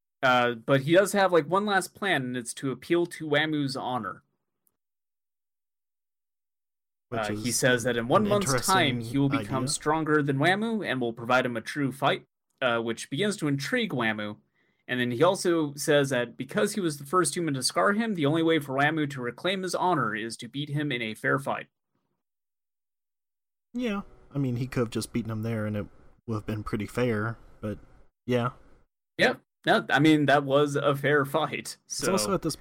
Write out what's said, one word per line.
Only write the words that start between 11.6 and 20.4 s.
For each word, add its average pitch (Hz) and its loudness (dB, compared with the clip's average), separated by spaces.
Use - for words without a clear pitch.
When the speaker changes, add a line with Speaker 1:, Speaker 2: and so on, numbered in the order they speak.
Speaker 1:
true 139 -4
fight, 143 -2
uh, 117 2
which 113 -4
begins 190 -2
to 147 -2
intrigue 160 -2
Whamu. 107 -2
And 127 -2
then 123 0
he 120 0
also 170 2
says 147 2
that 120 -2
because 202 -2
he 208 -4
was 151 -2
the 139 -16
first 180 0
human 165 -2
to 127 -4
scar 185 2
him, 220 -2
the 156 0
only 165 2
way 160 4
for 139 -6
Whamu 147 0
to 135 -8
reclaim 180 -4
his 180 -4
honor 143 0
is 113 -6
to 120 -12